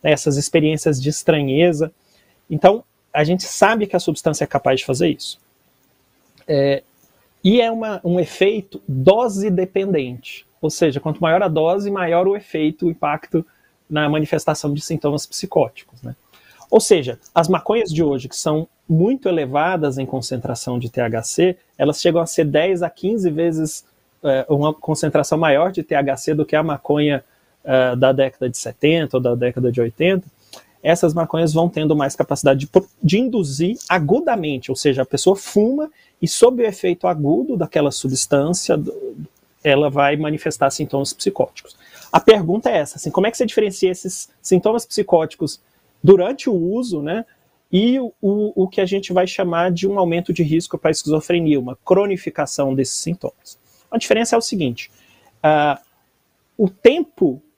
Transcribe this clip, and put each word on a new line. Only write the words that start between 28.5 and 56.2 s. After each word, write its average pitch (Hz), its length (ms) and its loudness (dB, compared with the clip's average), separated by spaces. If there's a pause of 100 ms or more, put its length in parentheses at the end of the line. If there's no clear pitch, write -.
setenta 147 640 0
ou 127 60 -2
da 123 100 0
década 123 380 0
de 123 100 0
oitenta. 175 460 0 (560)
Essas 165 280 2
maconhas 160 420 -2
vão 165 140 2
tendo 156 280 0
mais 139 200 -2
capacidade 139 440 0
de 147 80 -8
pro-, 185 200 2 (140)
de 175 160 2
induzir 196 580 0 (140)
agudamente, 175 800 0
ou 135 60 -4
seja, 135 260 0
a 131 60 -2
pessoa 185 280 2
fuma 262 540 0 (320)
e 170 60 0
sob 240 340 4
o 226 60 2
efeito 185 400 -2
agudo 180 500 0
daquela 151 320 0
substância, 143 880 0
do, 131 400 -8 (460)
ela 147 260 4
vai 143 280 2
manifestar 151 520 -2
sintomas 143 440 -4
psicóticos. - 640 -6 (360)
A 156 80 4
pergunta 208 500 4
é 233 80 0
essa: - 200 -4
assim, - 120 -8
como 185 160 0
é 226 60 0
que - 60 -8
você 254 80 0
diferencia 196 440 0
esses - 400 -10 (100)
sintomas 220 460 0
psicóticos 170 720 -2 (440)
durante 196 460 4
o 226 40 0
uso, 185 480 -4
né, 180 240 -6 (460)
e 240 280 2
o, 240 220 -8
o, 208 420 0
o 185 40 0
que 196 140 -2
a 190 40 2
gente 196 280 -4
vai 185 140 2
chamar 180 440 0
de 175 160 -2
um 196 120 -2
aumento 175 340 0
de 170 100 0
risco 160 340 -2
pra 160 140 2
esquizofrenia, 156 680 0
uma 123 160 -6 (100)
cronificação 175 880 0
desses 131 240 -2
sintomas. - 600 -10 (340)
A 226 60 -2
diferença 226 380 0
é 226 40 2
o - 20 -2
seguinte, 151 500 -4 (520)
ah, 147 360 2 (800)